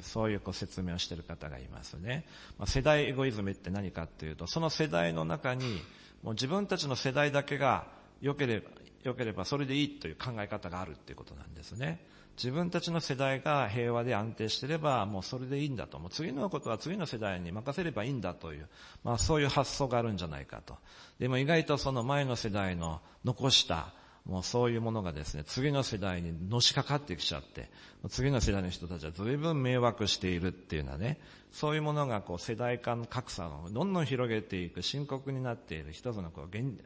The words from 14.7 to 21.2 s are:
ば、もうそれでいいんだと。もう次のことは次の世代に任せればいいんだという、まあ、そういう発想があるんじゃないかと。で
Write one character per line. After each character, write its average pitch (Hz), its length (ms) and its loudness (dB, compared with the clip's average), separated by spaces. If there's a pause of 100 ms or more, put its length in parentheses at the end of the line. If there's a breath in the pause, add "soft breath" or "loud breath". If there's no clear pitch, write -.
ば、 135 280 4
も 101 140 -2
う 92 40 -4
そ - 140 -4
れ 127 80 -4
で 139 140 -2
い 147 60 2
い 151 40 0
ん 131 60 -2
だ 85 120 -4
と。 67 120 -10
も 82 80 -8
う - 20 -8
次 160 220 -4
の 254 180 -2
こ 160 120 -2
と - 80 -4
は 110 80 0
次 160 180 -4
の 190 100 -2
世 123 120 -6
代 98 240 0
に 85 100 -4
任 123 240 -4
せ 185 80 0
れ 165 80 0
ば 104 140 -2
い 131 40 -2
い 143 40 0
ん 123 80 0
だ 90 120 -2
と 80 200 -10
い 73 80 -8
う、 80 80 -12 (340 loud breath)
ま 120 100 2
あ、 117 40 2
そ 156 220 4
う - 20 6
い 143 40 6
う 139 40 4
発 131 220 2
想 143 180 0
が 120 80 4
あ 117 40 6
る 117 120 2
ん 95 40 -2
じ 87 60 -4
ゃ 85 40 -4
な 71 120 -6
い 69 60 -10
か - 200 -12
と。 - 120 -12 (420 loud breath)
で 120 80 2